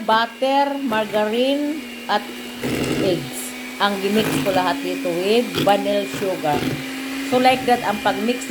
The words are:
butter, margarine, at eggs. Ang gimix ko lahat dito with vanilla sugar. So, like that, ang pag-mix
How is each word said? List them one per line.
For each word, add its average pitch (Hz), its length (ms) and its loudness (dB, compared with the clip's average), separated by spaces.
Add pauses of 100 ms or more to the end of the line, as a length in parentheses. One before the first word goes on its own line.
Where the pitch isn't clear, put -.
butter, 262 800 2
margarine, 240 960 0 (240)
at 208 160 0 (800)
eggs. 165 480 -2 (320)
Ang 202 240 2
gimix 214 240 2 (160)
ko 196 80 2
lahat 180 320 2
dito 180 240 -4
with 202 400 2 (160)
vanilla 202 400 2 (160)
sugar. 156 400 0 (720)
So, 254 80 4
like 254 240 4
that, 240 160 4
ang 208 240 0
pag-mix 214 460 0